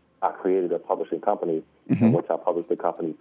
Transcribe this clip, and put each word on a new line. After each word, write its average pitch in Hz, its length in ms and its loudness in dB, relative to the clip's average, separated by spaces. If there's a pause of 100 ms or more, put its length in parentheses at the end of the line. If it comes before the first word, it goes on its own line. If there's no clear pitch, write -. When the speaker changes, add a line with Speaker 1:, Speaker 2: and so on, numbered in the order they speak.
(240)
Speaker 1:
I 90 80 0
created 92 400 0
a 85 80 0
publishing 82 420 -4
company, 85 400 0 (260)
Speaker 2:
Mm-hmm. 104 160 2
Speaker 1:
in 113 80 6
which - 180 2
I 82 60 0
published 85 320 -2
the 87 80 -2
company 85 460 -2